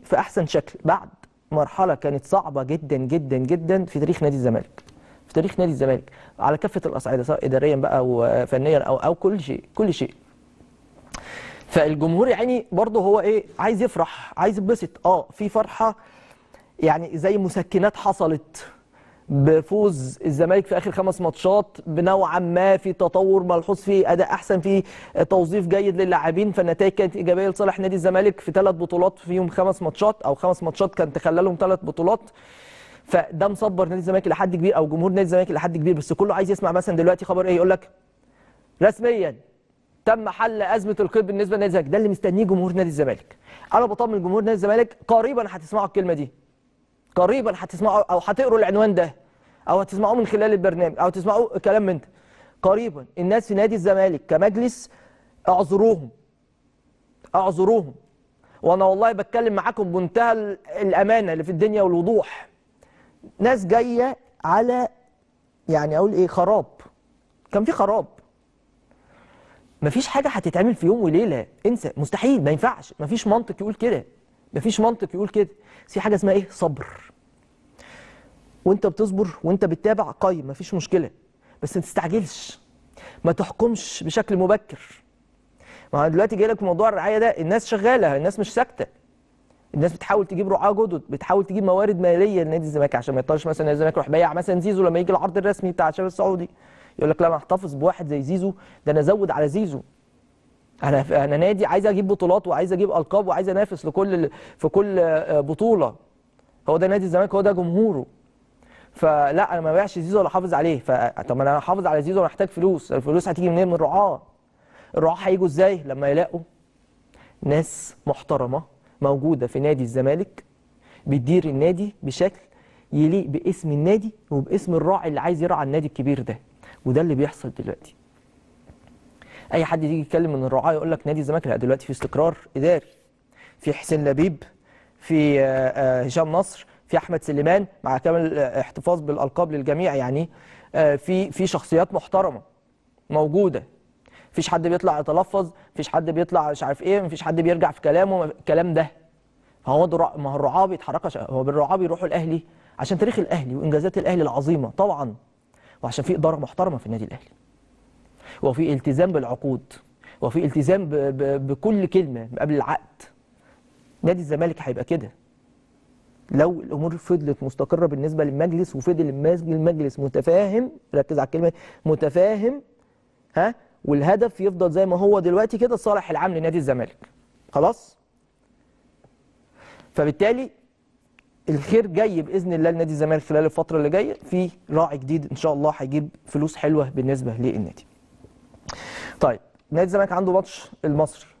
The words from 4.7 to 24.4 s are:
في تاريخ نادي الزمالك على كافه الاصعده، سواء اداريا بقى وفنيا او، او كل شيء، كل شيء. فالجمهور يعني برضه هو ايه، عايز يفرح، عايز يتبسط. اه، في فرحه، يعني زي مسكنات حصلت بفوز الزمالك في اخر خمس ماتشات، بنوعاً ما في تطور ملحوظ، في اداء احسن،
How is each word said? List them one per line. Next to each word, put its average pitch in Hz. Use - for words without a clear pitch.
في -
تاريخ 165
نادي 180
الزمالك 135
على 147
كافه -
الاصعده، 127
سواء 143
اداريا 139
بقى 135
وفنيا 123
او، 135
او 160
كل 196
شيء، 131
كل 208
شيء. -
فالجمهور 160
يعني 247
برضه 214
هو 202
ايه، 208
عايز 208
يفرح، -
عايز 196
يتبسط. 202
اه، 175
في 208
فرحه، 220
يعني 160
زي 190
مسكنات 190
حصلت -
بفوز 156
الزمالك 165
في 180
اخر 180
خمس 185
ماتشات، 185
بنوعاً 175
ما 180
في 185
تطور 190
ملحوظ، 180
في 190
اداء 175
احسن، 190